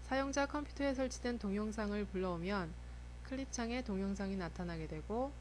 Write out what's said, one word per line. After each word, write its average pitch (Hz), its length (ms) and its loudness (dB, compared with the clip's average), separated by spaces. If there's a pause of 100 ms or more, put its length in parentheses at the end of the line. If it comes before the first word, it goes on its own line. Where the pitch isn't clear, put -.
사용자 277 420 2
컴퓨터에 277 480 0
설치된 254 440 0
동영상을 208 680 0
불러오면 185 680 0 (520)
클립 269 280 -4
창에 240 320 0
동영상이 196 520 2
나타나게 170 500 -2
되고 208 440 -2 (100)